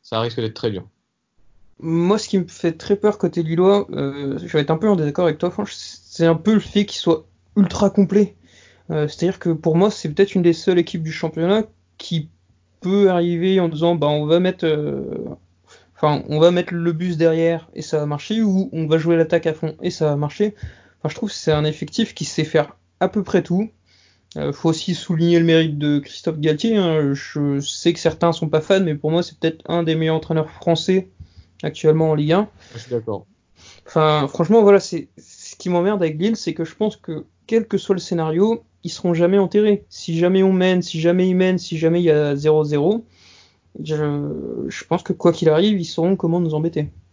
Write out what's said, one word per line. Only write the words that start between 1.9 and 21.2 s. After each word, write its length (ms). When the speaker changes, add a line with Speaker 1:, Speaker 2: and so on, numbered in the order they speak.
Speaker 2:
ce 100
qui 100
me 80
fait 260
très 240
peur 200
côté 280
lillois, 480
euh, 460
je 140
vais 80
être 100
un 60
peu 120
en 80
désaccord 280
avec 140
toi, 120
Franck, 200
c'est 560
un 80
peu 200
le 60
fait 240
qu'il 140
soit 280
ultra 340
complet. 460
Euh, 160
c'est-à-dire 320
que 120
pour 260
moi, 140
c'est 220
peut-être 220
une 80
des 100
seules 260
équipes 260
du 80
championnat 500
qui 320
peut 300
arriver 500
en 80
disant, 260
bah, 140
on 180
va 140
mettre, 260
euh, 360
enfin, 340
on 120
va 100
mettre 240
le 180
bus 240
derrière 580
et 80
ça 160
va 80
marcher, 360
ou 300
on 140
va 120
jouer 180
l'attaque 300
à 80
fond 280
et 80
ça 160
va 100
marcher. 380
Enfin, 100
je 60
trouve 160